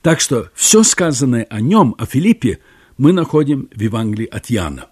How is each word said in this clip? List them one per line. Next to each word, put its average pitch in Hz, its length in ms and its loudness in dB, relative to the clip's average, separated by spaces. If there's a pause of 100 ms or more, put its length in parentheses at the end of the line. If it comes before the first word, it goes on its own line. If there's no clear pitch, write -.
Так 165 180 2
что 113 340 -4
все - 300 4
сказанное 139 680 0
о 107 120 -6
нем, 156 360 2
о 110 80 -6
Филиппе, 135 540 0 (380)
мы 151 160 4
находим 151 600 0
в 104 80 -8
Евангелии 110 460 -4
от - 240 -10
Иоанна. 78 400 -4